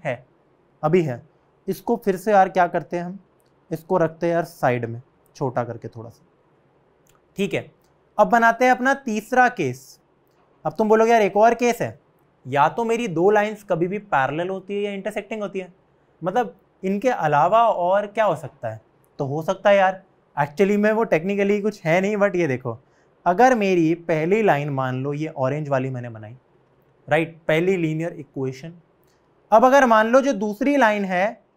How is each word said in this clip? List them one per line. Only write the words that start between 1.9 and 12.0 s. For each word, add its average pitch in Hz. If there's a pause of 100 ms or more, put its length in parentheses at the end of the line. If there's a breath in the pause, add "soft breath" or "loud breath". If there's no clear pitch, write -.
फिर 202
से 185
यार 190
क्या 180
करते 175
हैं 175
हम, 185 (520)
इसको 175
रखते 165
हैं 170
यार 165
साइड 123
में, 117 (340)
छोटा 127
करके 117
थोड़ा 113
सा, - (1120)
ठीक 190
है? 120 (480)
अब 208
बनाते 233
हैं 254
अपना 247
तीसरा 240
केस। 139 (640)
अब 156
तुम 220
बोलोगे, 220
"यार, 226
एक 196
और 226
केस 240
है।" 113 (440)